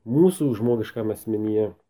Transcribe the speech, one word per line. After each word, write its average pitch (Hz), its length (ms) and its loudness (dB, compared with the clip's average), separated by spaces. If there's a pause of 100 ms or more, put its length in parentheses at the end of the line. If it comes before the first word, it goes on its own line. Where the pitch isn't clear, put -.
mūsų 147 520 2
žmogiškam 113 580 -2
asmenyje. 107 640 -2 (160)